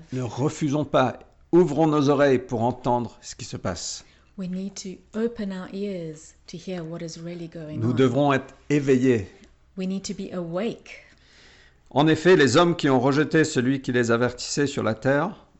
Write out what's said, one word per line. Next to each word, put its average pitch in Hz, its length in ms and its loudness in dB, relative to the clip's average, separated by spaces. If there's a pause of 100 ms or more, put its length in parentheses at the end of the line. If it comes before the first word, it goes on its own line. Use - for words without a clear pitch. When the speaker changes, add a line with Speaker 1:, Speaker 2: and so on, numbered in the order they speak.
(140)
Speaker 1:
Ne 127 80 -4
refusons 143 640 -2
pas, 127 340 0 (320)
ouvrons 160 360 4
nos 147 220 2
oreilles 131 300 4
pour 123 240 -4
entendre 123 580 -2
ce - 140 -16
qui - 100 -16
se - 120 -12
passe. - 480 -8 (320)
Speaker 2:
We 185 120 -8
need 190 260 -8
to 185 220 -14 (220)
open 226 320 -4
our 185 220 -10
ears 180 600 -10 (120)
to 180 100 -16
hear 180 240 -10
what 165 200 -12
is 165 200 -12
really 170 280 -12
going 165 300 -12
Speaker 1:
Nous 113 120 0
Speaker 2:
on. 113 40 -2
Speaker 1:
devrons 135 380 4
être 131 220 -4 (140)
éveillés. 131 580 2 (500)
Speaker 2:
We 185 100 -6
need 190 180 -6
to 208 80 -8
be - 200 -10
awake. 180 720 -8 (840)
Speaker 1:
En 147 180 4
effet, 160 300 6
les 131 180 4
hommes 170 220 4
qui 151 120 0
ont 131 120 4
rejeté 143 420 2
celui 131 380 0
qui 135 100 -4
les 120 200 2
avertissait 120 560 0
sur 127 160 -6
la 110 120 0
terre 147 500 -2 (140)